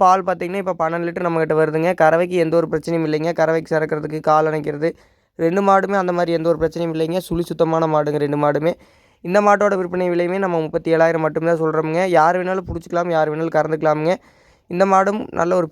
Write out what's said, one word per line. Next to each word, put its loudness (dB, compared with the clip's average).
பால் 4
பார்த்தீங்கன்னா, -4
இப்ப -4
பன்னெண்டு -2
லிட்டர் -4
நம்மகிட்ட 0
வருதுங்க. 0
கறவைக்கு 2
எந்த 0
ஒரு -2
பிரச்சனையும் -2
இல்லைங்க. -2
கறவைக்கு 0
சிறக்கிறதுக்கு, -4
கால் 4
அணைக்கிறது, -4
ரெண்டு 0
மாடுமே 2
அந்த -2
மாதிரி 0
எந்த 0
ஒரு -4
பிரச்சனையும் -4
இல்லைங்க. -2
சுழி -2
சுத்தமான 0
மாடுங்க 0
ரெண்டு -2
மாடுமே. 0
இந்த 2
மாட்டோட 2
விற்பனை -2
விலையுமே -2
நம்ம -2
முப்பத்தி -2
ஏழாயிரம் 2
மட்டும்தான் 0
சொல்றோமுங்க. -2
யார் 4
வேணாலும் -4
புடிச்சுக்கலாம், -4
யார் 0
வேணாலும் -4
கறந்துக்கலாமுங்க. 0
இந்த 2
மாடும் 2
நல்ல 0
ஒரு 0